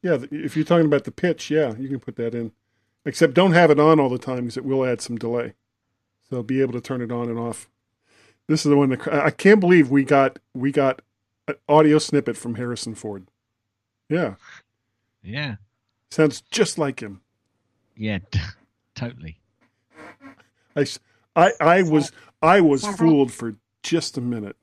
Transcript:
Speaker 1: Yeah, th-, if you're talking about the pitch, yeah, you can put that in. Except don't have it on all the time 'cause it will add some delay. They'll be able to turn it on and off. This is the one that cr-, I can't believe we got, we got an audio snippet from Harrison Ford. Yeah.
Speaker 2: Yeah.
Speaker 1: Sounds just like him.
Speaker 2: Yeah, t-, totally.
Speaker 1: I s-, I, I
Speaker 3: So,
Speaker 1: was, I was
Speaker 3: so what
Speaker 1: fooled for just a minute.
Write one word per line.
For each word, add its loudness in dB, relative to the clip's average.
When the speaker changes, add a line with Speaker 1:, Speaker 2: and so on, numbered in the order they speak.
Speaker 1:
Yeah, 0
th-, -10
if -10
you're -2
talking 4
about 2
the -12
pitch, -4
yeah, 0
you -10
can -8
put -16
that -6
in. -8
Except 2
don't 4
have 6
it 4
on 6
all 0
the -4
time -8
'cause -10
it -10
will -2
add -4
some -10
delay. -6
They'll -6
be -2
able 0
to -6
turn -8
it -8
on -6
and -6
off. -10
This -2
is 2
the 6
one 4
that -4
cr-, -6
I 0
can't 4
believe 4
we 2
got, 2
we -2
got -2
an -8
audio 6
snippet -2
from -10
Harrison -10
Ford. -12
Yeah. -2
Speaker 2:
Yeah. -10
Speaker 1:
Sounds 0
just -4
like -4
him. -14
Speaker 2:
Yeah, -6
t-, -2
totally. -14
Speaker 1:
I -2
s-, -4
I, 4
I 4
Speaker 3:
So, 0
Speaker 1:
was, 0
I 4
was 4
Speaker 3:
so -6
what -8
Speaker 1:
fooled 2
for -10
just -4
a -6
minute. -8